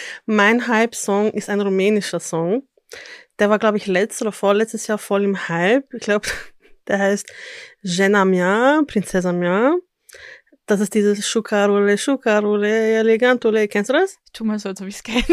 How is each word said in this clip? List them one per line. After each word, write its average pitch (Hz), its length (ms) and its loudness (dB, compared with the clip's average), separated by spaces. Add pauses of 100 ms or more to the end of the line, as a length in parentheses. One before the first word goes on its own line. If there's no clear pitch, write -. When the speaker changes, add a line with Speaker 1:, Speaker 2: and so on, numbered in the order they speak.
(240)
Speaker 1:
Mein 214 420 2
Hype-Song 214 680 0
ist 208 180 -6
ein 202 100 0
rumänischer 196 600 0
Song. 175 420 -2 (760)
Der 208 120 2
war, 208 80 2
glaub 214 160 2
ich, 208 120 -4
letztes 196 360 -2
oder 208 100 -4
vorletztes 214 540 -2
Jahr 214 120 -4
voll 202 260 -2
im 202 240 -2
Hype. 185 460 0
Ich 233 80 -10
glaub, 208 240 -2 (300)
<laughs> - 320 -20
der 202 100 0
heißt 196 320 -2 (520)
Žena 196 420 2
mea, 202 640 2
Prinzesa 185 460 -2
mea. 185 440 2 (880)
Das 202 140 2
ist 214 140 -2
dieses 208 340 0
Schukarule, 202 680 0
Schukarule, 214 1000 0
Elegantule. 226 680 2
Kennst 208 220 0
du - 20 0
das? 370 320 2
Speaker 2:
Ich - 80 -20
tu - 120 -10
mal 214 140 -2
so, 208 100 -10
als 190 120 -10
ob 190 80 -12
ich's 202 160 -16
kenne. 233 180 -2 (100)